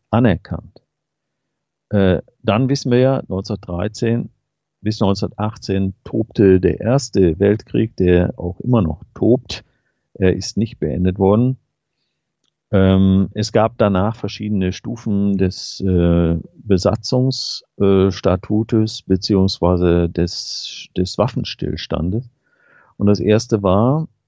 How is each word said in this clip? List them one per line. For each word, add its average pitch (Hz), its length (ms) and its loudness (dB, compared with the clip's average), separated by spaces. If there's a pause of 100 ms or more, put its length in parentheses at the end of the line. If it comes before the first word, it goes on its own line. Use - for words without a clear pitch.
(100)
anerkannt. 104 720 -2 (1080)
Äh, 98 320 2 (200)
dann 113 260 2
wissen 139 220 -2
wir 120 80 4
ja, 131 300 2
neunzehnhundertdreizehn, 98 1000 -4 (500)
bis 107 180 -4
neunzehnhundertachtzehn 98 1040 -2
tobte 104 580 4
der 92 200 0
Erste 101 580 0
Weltkrieg, 107 580 0
der 90 400 2
auch 87 240 -8
immer 120 220 0
noch 82 220 -6 (100)
tobt. - 500 -2 (500)
Er 92 200 2
ist - 220 -8
nicht 107 240 -4
beendet 90 400 -2
worden. 117 360 2 (1160)
Ähm, 95 600 4
es 104 180 -4
gab 113 260 0
danach 104 380 0
verschiedene 101 560 -4
Stufen 101 640 -4
des, - 440 -4
äh, 85 560 2 (300)
Besatzungs-, 107 960 -2 (160)
äh, 98 320 4
Statutes 107 920 -2
beziehungsweise 90 1080 2
des, - 880 -6
des 92 200 -4
Waffenstillstandes. - 1120 -4 (680)
Und 101 100 -2
das 101 140 2
erste 107 420 0
war, 117 460 2 (200)